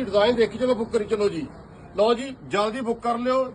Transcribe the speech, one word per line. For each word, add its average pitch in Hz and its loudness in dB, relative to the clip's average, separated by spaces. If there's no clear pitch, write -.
ਡਿਜ਼ਾਈਨ 208 4
ਦੇਖੀ 220 2
ਚਲੋ, 254 2
ਬੁੱਕ 226 -6
ਕਰੀ 214 0
ਚਲੋ 208 0
ਜੀ। 160 -6
ਲਓ 220 4
ਜੀ, 262 -4
ਜਲਦੀ 214 -2
ਬੁੱਕ 226 -4
ਕਰ 233 0
ਲਿਓ, 254 0